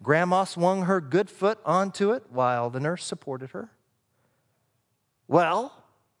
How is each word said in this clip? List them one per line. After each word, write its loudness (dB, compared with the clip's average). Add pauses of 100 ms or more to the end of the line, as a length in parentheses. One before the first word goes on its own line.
Grandma 2
swung 0
her 0
good 0
foot -2
onto 0
it -4
while 0
the -6
nurse -4
supported -12
her. -14 (1500)
"Well," 2 (380)